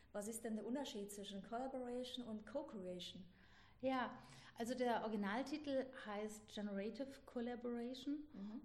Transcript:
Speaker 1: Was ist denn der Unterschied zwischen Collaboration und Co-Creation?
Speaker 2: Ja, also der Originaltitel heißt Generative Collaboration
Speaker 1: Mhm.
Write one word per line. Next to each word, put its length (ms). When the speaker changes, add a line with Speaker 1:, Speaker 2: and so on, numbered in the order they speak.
Speaker 1:
Was 160
ist 160
denn 140
der 80
Unterschied 480
zwischen 280
Collaboration 880
und 180
Co-Creation? 760
Speaker 2:
Ja, 320
also 180
der 280
Originaltitel 800
heißt 440
Generative 580
Collaboration 920
Speaker 1:
Mhm. 320